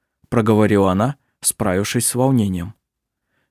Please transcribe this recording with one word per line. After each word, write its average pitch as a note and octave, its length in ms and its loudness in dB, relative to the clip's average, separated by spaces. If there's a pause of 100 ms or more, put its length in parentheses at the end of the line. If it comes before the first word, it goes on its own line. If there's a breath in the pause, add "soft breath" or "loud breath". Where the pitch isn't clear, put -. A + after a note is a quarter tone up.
(300)
проговорила G#2+ 640 2
она, A2 260 -2 (240)
справившись G#2 640 -4
с - 80 -6
волнением. G#2 600 -2 (760)